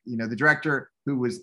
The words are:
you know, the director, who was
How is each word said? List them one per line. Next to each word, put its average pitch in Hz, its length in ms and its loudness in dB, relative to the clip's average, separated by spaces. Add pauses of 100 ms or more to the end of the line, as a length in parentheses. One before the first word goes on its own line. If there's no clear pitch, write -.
you 120 120 -8
know, 113 100 -2
the 113 100 -4
director, 151 520 2 (160)
who 139 120 0
was 120 260 -2